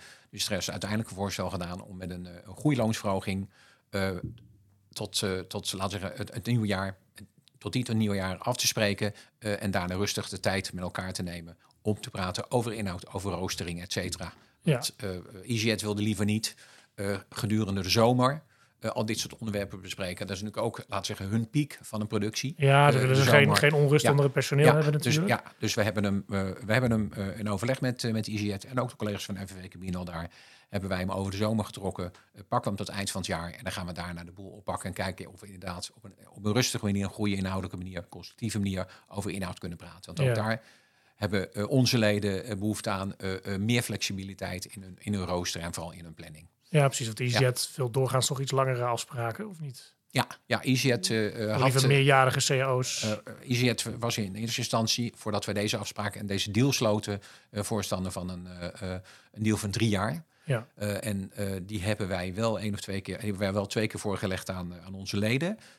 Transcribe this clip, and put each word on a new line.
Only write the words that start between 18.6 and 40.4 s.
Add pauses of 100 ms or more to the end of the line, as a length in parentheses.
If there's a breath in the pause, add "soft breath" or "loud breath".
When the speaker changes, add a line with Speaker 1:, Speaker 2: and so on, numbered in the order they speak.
Speaker 1:
eh,
al
dit
soort
onderwerpen
bespreken.
Dat
is
natuurlijk
ook,
laten
we
zeggen, (100)
hun
piek
van
een
productie.
Speaker 2:
Ja,
Speaker 1:
Eh,
Speaker 2:
daar
willen
Speaker 1:
de
Speaker 2:
ze
geen,
Speaker 1:
zomer.
Speaker 2:
geen
onrust
Speaker 1:
Ja.
Speaker 2:
onder
het
personeel
Speaker 1:
Ja,
Speaker 2:
hebben (100)
Speaker 1:
dus,
Speaker 2:
natuurlijk.
Speaker 1:
ja,
dus
we
hebben
hem,
eh, (160)
we
hebben
hem,
eh,
in
overleg
met,
eh,
met
EasyJet
en
ook
de
collega's
van
F
V
W
Cabine
al
daar, (400 soft breath)
hebben
wij
hem
over
de
zomer
getrokken.
Eh,
pakken
we
hem
tot
eind
van
het
jaar
en
dan
gaan
we
daarna
de
boel
oppakken
en
kijken
of
we
inderdaad
op
een, (160)
op
een
rustige
manier,
een
goede
inhoudelijke
manier,
constructieve
manier (200 loud breath)
over
inhoud
kunnen
praten.
Want
ook
Speaker 2:
Ja.